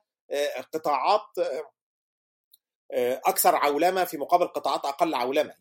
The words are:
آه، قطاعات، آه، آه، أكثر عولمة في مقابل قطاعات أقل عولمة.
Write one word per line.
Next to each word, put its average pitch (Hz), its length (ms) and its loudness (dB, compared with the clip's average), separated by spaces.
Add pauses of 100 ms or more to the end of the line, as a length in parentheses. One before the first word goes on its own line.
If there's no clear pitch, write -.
(320)
آه، 143 300 -4
قطاعات، 160 800 -2
آه، 156 320 -4 (1200)
آه، 127 320 -2
أكثر 185 300 4
عولمة 160 480 2
في 170 140 -8
مقابل 151 300 2
قطاعات 147 380 -4
أقل 147 300 0
عولمة. 127 460 0